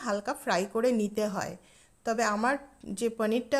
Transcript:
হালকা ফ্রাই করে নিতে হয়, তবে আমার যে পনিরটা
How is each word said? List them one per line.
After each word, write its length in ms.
হালকা 280
ফ্রাই 200
করে 160
নিতে 240
হয়, 200
তবে 160
আমার 200
যে 100
পনিরটা 420